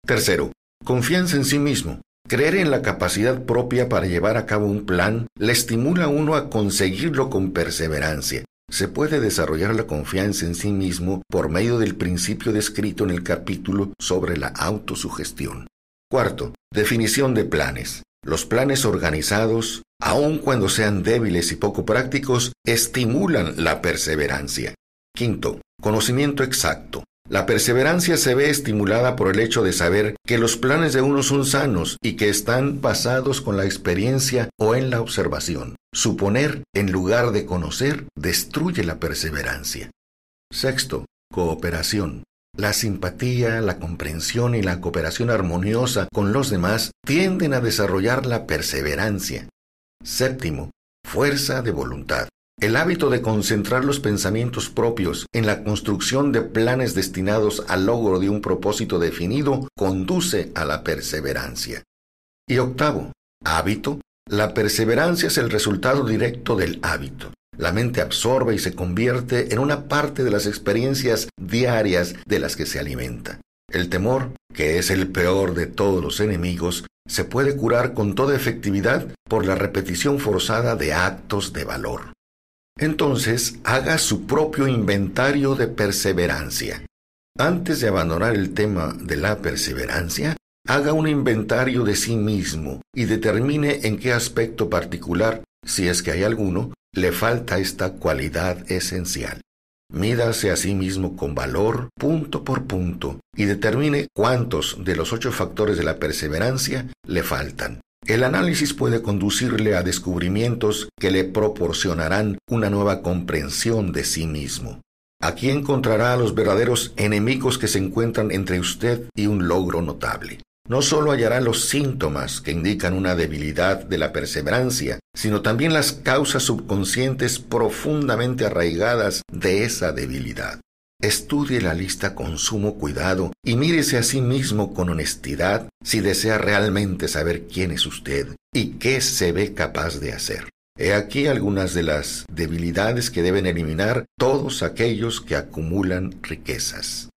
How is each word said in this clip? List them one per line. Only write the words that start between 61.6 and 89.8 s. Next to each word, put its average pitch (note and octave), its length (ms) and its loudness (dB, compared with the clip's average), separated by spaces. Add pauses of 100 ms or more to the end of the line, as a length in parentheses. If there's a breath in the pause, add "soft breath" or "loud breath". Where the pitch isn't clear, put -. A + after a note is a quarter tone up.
Y A#2+ 80 2
octavo, B2+ 560 0 (320)
hábito. G#2 560 0 (260)
La G#2 260 0
perseverancia D#3 760 2
es - 100 0
el A#2+ 120 2
resultado C3+ 560 2
directo A2+ 520 0
del E2+ 240 -2
hábito. - 500 -6 (260)
La E2+ 140 0
mente A2+ 300 0
absorbe A#2+ 540 2
y F#2 40 -2
se F2 140 -2
convierte A#2+ 800 0
en A2 60 0
una C#3+ 280 0
parte D3 360 0
de A#2+ 80 2
las G2+ 140 0
experiencias A#2 840 0 (100)
diarias G#2 800 2 (100)
de G2+ 140 2
las C#2+ 160 -2
que D#2 100 -4
se - 140 -6
alimenta. B1 640 -8 (300)
El F2+ 180 0
temor, B2 420 0 (220)
que D#2 260 2
es F2+ 100 0
el F#2+ 180 2
peor F#2 460 2
de E2+ 140 -2
todos F#2+ 360 0
los C#2+ 160 -4
enemigos, F2 680 -2 (220)
se - 180 -2
puede C#3 300 0
curar D#3 380 2
con G#2 220 0
toda C#3 200 2
efectividad A2+ 720 0 (200)
por G#2+ 180 0
la F#2+ 100 2
repetición G2 640 0
forzada A2+ 560 2
de D2+ 180 0
actos F#2+ 600 -2
de - 100 -6
valor. - 500 -8 (640)
Entonces, C#3 840 0
haga C3+ 340 2
su G#2+ 280 0
propio D3 420 2
inventario B2+ 880 2
de B2 120 0
perseverancia. F2 1200 0 (520)
Antes E3+ 420 0
de A#2+ 100 2
abandonar F#2 460 2
el G2 180 0
tema F#2+ 460 0
de E2+ 180 -4
la G2+ 220 0
perseverancia, C#2 1000 -2 (300)